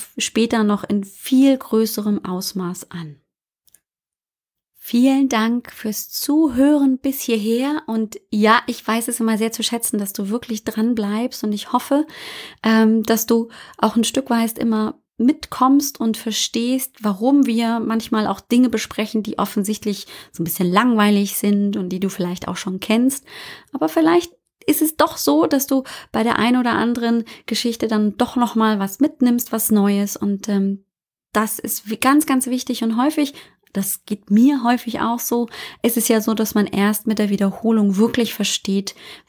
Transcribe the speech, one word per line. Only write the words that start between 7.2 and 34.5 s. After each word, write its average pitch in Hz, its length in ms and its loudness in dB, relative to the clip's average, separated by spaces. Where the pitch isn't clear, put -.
hierher. 233 640 -2
Und 220 340 -6
ja, 214 340 4
ich - 220 -6
weiß 226 200 -2
es 240 120 -4
immer 226 180 0
sehr 220 140 0
zu 226 100 -8
schätzen, 226 380 -2
dass 202 140 -4
du 196 160 -6
wirklich 226 340 -6
dran 220 320 0
bleibst. 214 480 -4
Und 214 80 -2
ich 208 200 -6
hoffe, 277 360 0
ähm, 220 400 4
dass 226 240 0
du 233 220 0
auch - 180 0
ein 233 80 4
Stück 269 280 -2
weit 226 260 0
immer 220 420 -2
mitkommst 277 840 2
und 226 180 0
verstehst, 233 840 -2
warum 233 420 4
wir 233 340 0
manchmal 220 460 -2
auch 196 140 -4
Dinge 247 300 4
besprechen, 220 520 -4
die 208 160 -8
offensichtlich 202 680 -4
so - 100 -8
ein 165 40 -2
bisschen 175 260 -2
langweilig 208 680 2
sind 202 400 0
und 185 120 -4
die 185 100 -6
du 190 100 -2
vielleicht 180 380 -6
auch 180 100 -6
schon 190 220 -8
kennst. 240 460 0
Aber 302 180 -4
vielleicht 339 420 2
ist 302 160 2
es 311 160 0
doch 330 200 0
so, 302 280 2
dass 277 220 0
du 269 160 0
bei 220 120 0
der 233 160 0
ein 240 180 2
oder 240 140 0
anderen 233 540 0
Geschichte 226 420 -2
dann 214 300 0
doch 247 200 -2
noch 240 180 0
mal 220 240 2
was 196 200 -6
mitnimmst, 247 520 0
was 220 180 -2
Neues. 202 480 2
Und, 202 320 -4
ähm, 196 340 -2
das 214 280 -2
ist - 320 -8
wi-, 220 60 -4
ganz, 294 280 4
ganz 262 220 0
wichtig 247 360 -4
und 226 140 0
häufig, 285 380 0
das - 340 -4
geht - 260 -8
mir 247 320 6